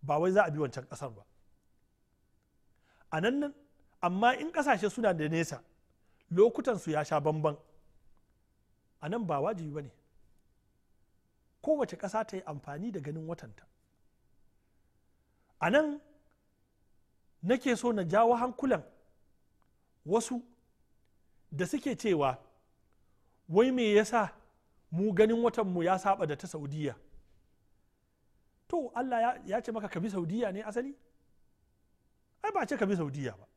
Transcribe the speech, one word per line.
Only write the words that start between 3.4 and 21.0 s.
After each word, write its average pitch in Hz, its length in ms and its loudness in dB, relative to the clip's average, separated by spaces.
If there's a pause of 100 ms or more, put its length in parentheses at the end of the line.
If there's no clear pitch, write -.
nan, 285 140 -4 (480)
amma 196 320 4
in 302 180 -6
ƙasashe 233 380 2
suna 220 240 2
da 151 140 -2
nesa, 160 340 -2 (720)
lokutansu 220 580 2
ya 151 140 0
sha 151 160 0
bamban, 151 360 0 (1500)
a 147 60 -6
nan 214 180 -4
ba 151 140 -2
wajibi 165 340 -4
ba 147 80 -8
ne. 131 80 -14 (1700)
Kowace 277 340 0
ƙasa 214 300 -4
ta 202 100 -10
yi 190 60 -8
amfani 151 500 -10
da 185 80 -8
ganin 156 260 -10
watanta. 147 380 -14 (2000)
A 160 100 2
nan 294 300 2 (1400)
nake 247 340 2
so 240 160 0
na 202 120 0
jawo 220 320 4
hankulan 233 460 0 (1200)
wasu 233 360 0 (1120)